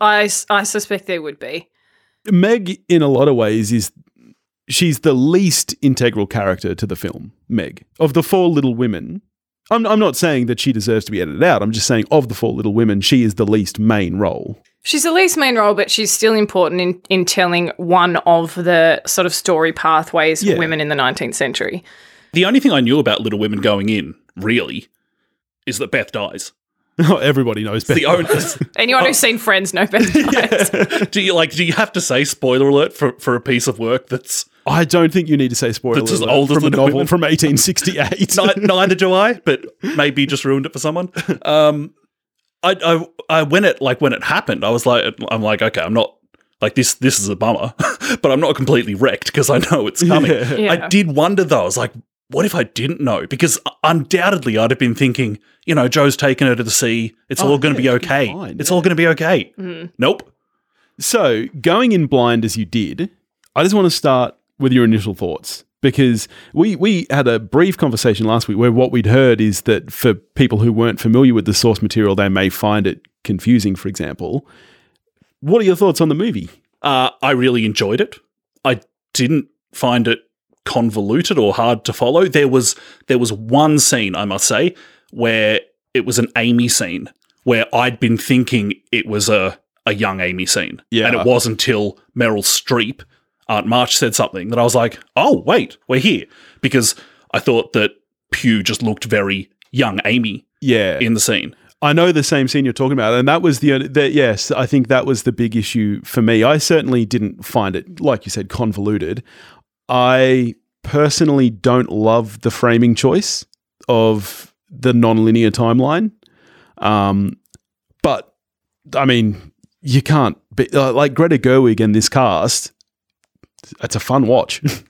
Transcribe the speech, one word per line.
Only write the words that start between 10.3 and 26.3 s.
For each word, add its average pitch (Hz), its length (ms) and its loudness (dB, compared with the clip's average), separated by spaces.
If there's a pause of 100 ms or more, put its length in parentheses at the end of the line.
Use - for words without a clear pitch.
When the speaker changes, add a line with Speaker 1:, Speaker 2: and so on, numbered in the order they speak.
Speaker 2:
that 117 140 -2
she 135 120 0
deserves 110 340 0
to - 60 -12
be 95 100 -4
edited 80 200 -6
out. 139 200 2
I'm 110 100 -2
just 110 140 -4
saying 113 240 0
of 139 180 2
the 110 60 -8
four 120 180 -2
Little 107 220 -2
Women, 110 260 2
she 123 220 2
is 104 140 -2
the 107 100 0
least 104 320 -2
main 104 400 0
role. - 400 -6 (260)
Speaker 1:
She's 294 200 -2
the 330 80 0
least 359 240 2
main 269 200 0
role, 208 180 2
but 202 160 -2
she's 214 220 -2
still 220 220 2
important 185 460 0
in, 180 280 -2
in 185 160 0
telling 175 520 0
one 175 420 2
of 165 380 0
the 165 500 2
sort 180 200 0
of 175 80 -4
story 160 380 0
pathways 160 720 0
Speaker 2:
Yeah. 196 120 2
Speaker 1:
for 170 40 0
women 160 220 -2
in 147 80 -4
the 151 80 -2
nineteenth 131 400 -2
century. 120 460 -6 (520)
Speaker 3:
The 175 120 2
only 254 140 2
thing 269 120 2
I 139 80 2
knew 127 180 2
about 107 220 0
Little 107 180 -4
Women 104 220 -2
going 101 280 0
in, 87 260 -4 (220)
really, 95 520 -4 (800)
is 123 120 -6
that 123 120 -8
Beth 123 220 -4
dies. 101 440 -10